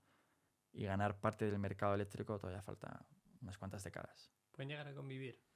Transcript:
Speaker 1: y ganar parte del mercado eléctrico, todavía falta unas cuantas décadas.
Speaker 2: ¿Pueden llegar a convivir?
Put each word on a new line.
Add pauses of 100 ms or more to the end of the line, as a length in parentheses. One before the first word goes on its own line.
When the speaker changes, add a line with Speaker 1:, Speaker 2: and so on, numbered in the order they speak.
(720)
Speaker 1:
y
ganar
parte
del
mercado
eléctrico,
todavía
falta (340)
unas
cuantas
décadas. (200)
Speaker 2:
¿Pueden
llegar
a
convivir? (160)